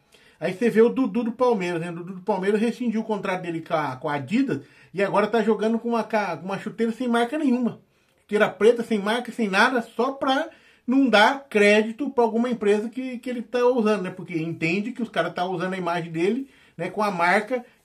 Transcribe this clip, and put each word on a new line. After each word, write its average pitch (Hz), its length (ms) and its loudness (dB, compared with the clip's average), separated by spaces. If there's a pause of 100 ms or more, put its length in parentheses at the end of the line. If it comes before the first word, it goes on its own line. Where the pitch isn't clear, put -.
(400)
Aí 175 140 -4
você 233 180 0
vê 214 100 6
o 233 80 8
Dudu 233 340 -2
do 233 80 -2
Palmeiras, 185 480 0
né? 170 120 -6
O 165 60 -10
Dudu 180 180 -12
do - 60 -16
Palmeiras 196 380 0
rescindiu 226 420 -2
o - 40 -4
contrato 190 380 -4
dele 165 180 -6
com 170 140 -4
a, 139 200 -2
com 151 140 -6
a 147 60 -2
Adidas 151 460 -2 (300)
e 185 120 -2
agora 202 240 2
tá 214 160 0
jogando 220 340 0
com 233 120 -4
uma 226 140 0
ca-, 202 340 -2
com 156 80 -14
uma 190 120 -6
chuteira - 340 -4
sem 247 160 -4
marca 233 300 0
nenhuma. 247 420 0 (480)
Chuteira 214 220 2
preta, 233 340 4
sem 220 160 -2
marca, 226 320 -4
sem 226 160 -2
nada, 226 340 2
só 247 300 -2
pra 277 380 -2 (360)
não 269 240 4
dar 226 400 4
crédito 214 600 2
pra 240 160 2
alguma 226 240 0
empresa 214 400 0
que, 254 300 -8
que 262 100 -10
ele 247 120 -6
tá 247 240 -2
usando, 214 360 2
né? 180 80 -6
Porque 165 280 -8
entende 165 540 -2
que - 100 -8
os 226 60 -4
caras 175 260 -2
tá 180 120 -2
usando 185 300 -4
a - 20 -6
imagem 170 340 -4
dele, 202 380 -2 (260)
né, 175 140 -6
com 202 120 -6
a 208 80 0
marca 190 560 0 (200)